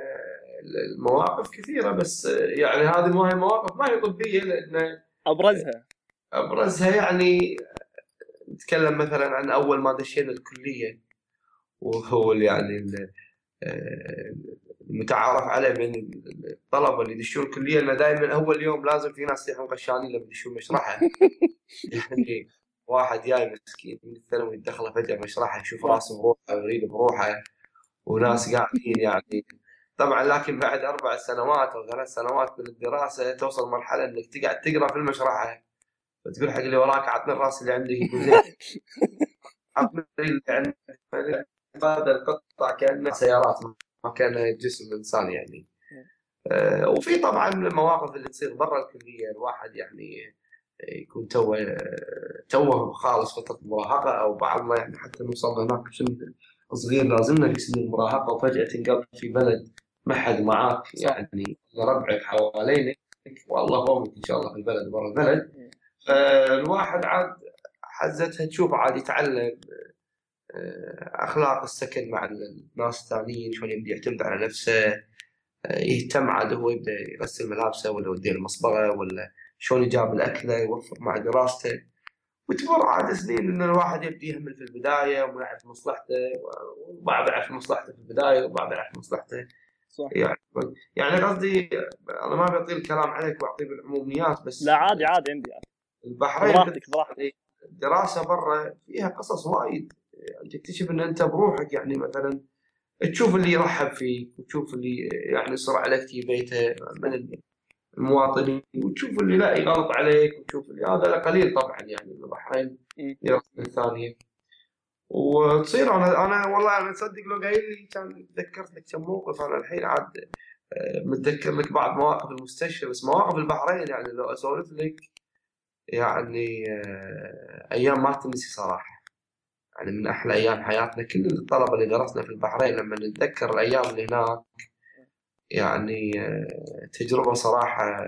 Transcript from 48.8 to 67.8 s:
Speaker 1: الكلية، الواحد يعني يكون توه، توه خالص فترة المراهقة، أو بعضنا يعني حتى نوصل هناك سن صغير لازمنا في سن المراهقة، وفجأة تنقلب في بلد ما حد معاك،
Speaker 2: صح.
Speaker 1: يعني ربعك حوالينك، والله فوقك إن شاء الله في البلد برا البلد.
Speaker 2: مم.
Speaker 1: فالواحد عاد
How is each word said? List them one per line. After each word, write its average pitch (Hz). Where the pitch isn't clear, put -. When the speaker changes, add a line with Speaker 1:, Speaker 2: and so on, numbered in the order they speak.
Speaker 1:
الكلية، 117
الواحد 113
يعني 104
يكون -
توه، 107
توه 131
خالص 117
فترة 117
المراهقة، 107
أو 107
بعضنا 117
يعني 110
حتى -
نوصل 120
هناك 120
سن 123
صغير 123
لازمنا 120
في -
سن 120
المراهقة، 113
وفجأة 117
تنقلب 120
في 120
بلد 117
ما 131
حد 117
معاك، 110
Speaker 2:
صح. -
Speaker 1:
يعني -
ربعك 117
حوالينك، 113
والله -
فوقك 127
إن -
شاء -
الله 104
في 107
البلد 101
برا 107
البلد. 156
Speaker 2:
مم. 123
Speaker 1:
فالواحد 139
عاد 180